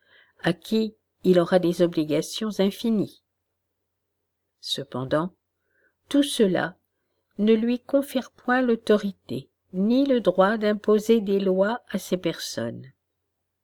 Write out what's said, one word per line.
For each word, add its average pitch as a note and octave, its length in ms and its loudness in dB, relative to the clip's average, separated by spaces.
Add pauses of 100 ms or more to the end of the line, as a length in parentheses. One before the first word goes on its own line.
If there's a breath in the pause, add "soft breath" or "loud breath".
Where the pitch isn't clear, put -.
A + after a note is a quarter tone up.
(420 soft breath)
à E3+ 100 0
qui A3 420 -2 (280)
il F3+ 180 4
aura F3 180 2
des E3+ 220 0
obligations E3+ 800 -2
infinies. G3+ 640 -2 (1400)
Cependant, C#3 760 -4 (760)
tout C#4+ 120 2
cela F3+ 540 0 (600)
ne G#3+ 160 2
lui A#3 280 0
confère C#4 500 -4
point B3 320 -2
l'autorité, G#3 880 -2 (220)
ni A3+ 340 2
le B3 140 2
droit G3 360 2
d'imposer G#3+ 640 2
des G3 200 0
lois G3 480 0
à G3 100 -6
ces - 180 -6
personnes. B2 760 -8 (720)